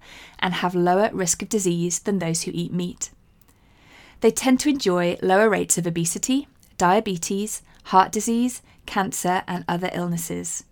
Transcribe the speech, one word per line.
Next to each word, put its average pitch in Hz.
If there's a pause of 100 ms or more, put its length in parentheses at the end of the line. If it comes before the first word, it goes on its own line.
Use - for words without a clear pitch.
(380)
and 180
have 180
lower 180
risk 185
of 190
disease 175
than 196
those 165
who -
eat 170
meat. 175 (1080)
They 226
tend 254
to 302
enjoy 180
lower 196
rates 175
of 170
obesity, 175 (320)
diabetes, 196 (260)
heart 185
disease, 233 (240)
cancer, 190
and 175
other 180
illnesses. 175